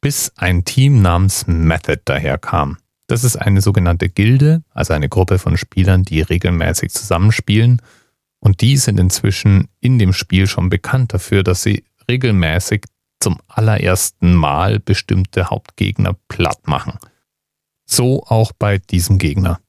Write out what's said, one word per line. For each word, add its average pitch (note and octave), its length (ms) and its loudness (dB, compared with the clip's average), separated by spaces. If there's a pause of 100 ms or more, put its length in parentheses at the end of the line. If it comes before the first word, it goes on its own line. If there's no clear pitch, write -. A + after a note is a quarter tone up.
Bis - 340 -4
ein F2+ 300 0
Team C3+ 360 4
namens F2+ 460 2
Method D#2+ 580 0
daherkam. C#2+ 720 -4 (300)
Das A#2+ 160 -2
ist A#2+ 140 0
eine G2+ 240 0
sogenannte F2+ 480 0
Gilde, C3+ 640 2
also D2+ 220 -4
eine D2 160 -2
Gruppe F#2 300 0
von - 180 -2
Spielern, F#2 460 0
die D#2+ 180 -2
regelmäßig E2 720 -2
zusammenspielen. G#2+ 880 0 (580)
Und G2 220 0
die C3+ 160 2
sind G#2 220 0
inzwischen F#2+ 720 2 (100)
in B2 200 2
dem F#2 140 2
Spiel F#2+ 340 0
schon F2+ 220 -2
bekannt A#2 440 -2
dafür, F#2+ 300 -2
dass F#2 200 -2
sie G#2 220 -4 (240)
regelmäßig G2+ 760 0 (340)
zum - 280 -4
allerersten F#2 880 0
Mal E2 440 0
bestimmte - 680 -2
Hauptgegner - 680 -4 (120)
platt - 400 -4
machen. C2+ 300 -6 (880)
So B2+ 380 0
auch A2+ 280 0
bei G#2 260 -2
diesem F#2 400 0
Gegner. F2+ 520 -2